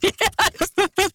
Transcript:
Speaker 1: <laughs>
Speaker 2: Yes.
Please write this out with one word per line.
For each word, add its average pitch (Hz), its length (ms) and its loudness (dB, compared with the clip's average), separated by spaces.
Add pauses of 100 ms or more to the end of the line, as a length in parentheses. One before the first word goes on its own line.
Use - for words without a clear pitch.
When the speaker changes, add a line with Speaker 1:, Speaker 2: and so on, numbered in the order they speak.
Speaker 1:
<laughs> 381 80 2 (200)
Speaker 2:
Yes. - 840 -2